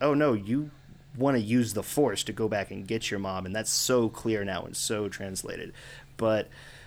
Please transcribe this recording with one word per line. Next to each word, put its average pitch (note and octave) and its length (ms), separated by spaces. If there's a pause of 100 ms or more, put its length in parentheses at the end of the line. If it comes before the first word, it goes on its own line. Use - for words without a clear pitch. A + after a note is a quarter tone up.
"Oh, C#3+ 120
no, C#3+ 200
you B2 380 (460)
wanna C3+ 200
use A2+ 360
the G2+ 100
Force B2 400
to G#2+ 100
go A2 140
back G2+ 240
and G2 160
get A2 240
your G2+ 80
mom," F#2 260
and F#2 100
that's A2 160
so A#2+ 380
clear A2 340
now F#2 220
and E2 100
so G#2 320
translated. F2+ 640 (460)
But A2 320 (380)